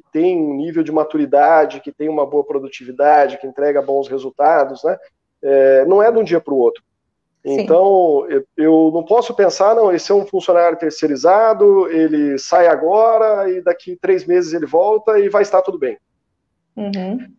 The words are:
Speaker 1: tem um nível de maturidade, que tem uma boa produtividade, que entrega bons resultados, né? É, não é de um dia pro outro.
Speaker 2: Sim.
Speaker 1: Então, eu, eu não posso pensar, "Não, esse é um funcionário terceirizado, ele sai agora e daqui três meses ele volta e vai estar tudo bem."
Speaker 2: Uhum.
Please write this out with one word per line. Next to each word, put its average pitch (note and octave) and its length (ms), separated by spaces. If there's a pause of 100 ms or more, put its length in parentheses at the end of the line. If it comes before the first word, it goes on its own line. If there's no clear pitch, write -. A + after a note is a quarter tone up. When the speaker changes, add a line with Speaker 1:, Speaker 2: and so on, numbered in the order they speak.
(120)
Speaker 1:
tem E3+ 260
um D3+ 160
nível D#3+ 280
de D3 100
maturidade, D3+ 880
que D3 100
tem D3+ 200
uma D3 160
boa C#3+ 180
produtividade, C#3 960
que C3+ 80
entrega C#3+ 340
bons C#3 260
resultados, C3+ 760
né? C#3+ 140 (440)
É, C3+ 440
não G3 160
é A#3 100
de A3+ 60
um A3 60
dia E3 180
pro C#3+ 140
outro. A#2+ 260 (600)
Speaker 2:
Sim. C#3 180
Speaker 1:
Então, F3+ 680
eu, C#3 160 (100)
eu D#3+ 380
não E3 100
posso A#3 320
pensar, G3 400
"Não, A3 160
esse F3 220
é - 20
um G3 120
funcionário F3 500
terceirizado, F#3 1120
ele D3+ 480
sai E3+ 280
agora G#3 840
e F#3 140
daqui F3 340
três F#3 300
meses F3 260
ele E3 140
volta G#3+ 520
e G3+ 120
vai G3+ 100
estar F#3+ 220
tudo F3 160
bem." B2+ 180 (800)
Speaker 2:
Uhum. G3+ 640